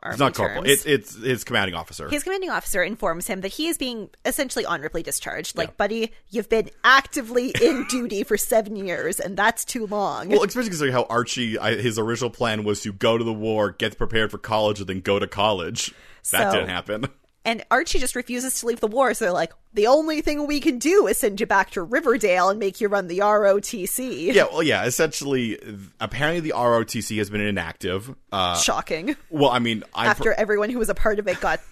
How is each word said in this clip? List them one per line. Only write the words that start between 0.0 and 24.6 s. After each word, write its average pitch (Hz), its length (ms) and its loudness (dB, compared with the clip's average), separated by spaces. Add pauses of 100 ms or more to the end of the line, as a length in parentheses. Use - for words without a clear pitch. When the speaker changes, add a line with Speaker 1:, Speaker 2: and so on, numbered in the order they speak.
Speaker 1:
It's 113 140 -6
not 139 80 6
Speaker 2:
army 117 80 2
Speaker 1:
corporal. 107 280 -2
Speaker 2:
terms. 135 220 4
Speaker 1:
It's, - 0 -
it's 127 400 0
his 127 180 0
commanding 101 320 0
officer. 80 320 -8
Speaker 2:
His 294 160 -4
commanding 381 260 -4
officer 202 340 -2
informs 175 440 -4
him 190 140 -4
that 196 80 -6
he 302 180 -6
is 339 100 -2
being 240 320 -6 (140)
essentially 254 420 -2
honorably 160 380 -4
discharged. - 540 -8
Like, - 120 -4
Speaker 1:
Yeah. - 80 -18
Speaker 2:
"Buddy, 220 340 -2 (180)
you've 208 180 -4
been 220 220 2 (140)
actively 247 680 4
Speaker 1:
<laughs> - 120 0
Speaker 2:
in 247 280 4
duty 220 340 -2
for 220 140 0
seven 214 400 0
years, 190 420 -4
and 190 160 -6
that's 208 300 2
too 220 220 -6
long." 180 420 -2
Speaker 1:
Well, 208 140 6
especially 226 260 -2
considering 151 240 0
how 123 160 4
Archie, 117 500 0
I, 113 160 2
his 110 240 0
original 113 300 0
plan 107 340 -2
was 104 180 0
to 104 120 -6
go 113 240 4
to 117 60 2
the 113 100 0
war, 107 380 0
get 107 260 -4
prepared 110 340 0
for 101 60 -12
college, 107 420 0
and 95 80 -6
then 95 140 -4
go 101 180 2
to 101 80 -2
college. 101 680 -2 (380)
That - 200 2
Speaker 2:
So 101 80 2
Speaker 1:
didn't 87 100 -4
happen. 104 360 -4 (400)
Speaker 2:
And 226 240 -2
Archie 277 300 2
just - 160 -2
refuses 247 460 -4
to 233 60 -4
leave 233 120 -2
the 220 80 0
war, 247 260 2
so - 120 -2
they're 180 80 0
like, 165 180 0 (220)
"The 214 140 4
only 302 340 4
thing 294 260 -2
we 294 140 -2
can 254 180 0
do 330 280 4
is 202 100 2
send 202 240 0
you 226 40 0
back 190 260 2
to 196 120 -4
Riverdale 214 640 2
and 202 100 2
make 196 220 -4
you 208 80 0
run 196 200 0
the 175 120 -4
R 208 260 4
O 196 140 6
T 202 260 -6
C." 196 460 -4
Speaker 1:
Yeah, 180 180 6
well, 165 140 -2